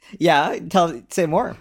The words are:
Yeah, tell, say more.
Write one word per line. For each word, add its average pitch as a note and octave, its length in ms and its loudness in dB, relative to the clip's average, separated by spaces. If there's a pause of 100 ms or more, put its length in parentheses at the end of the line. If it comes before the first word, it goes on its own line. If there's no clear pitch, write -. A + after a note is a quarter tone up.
(180)
Yeah, D#3 400 2 (100)
tell, E3 400 0
say F3 180 -2
more. F#3 340 -2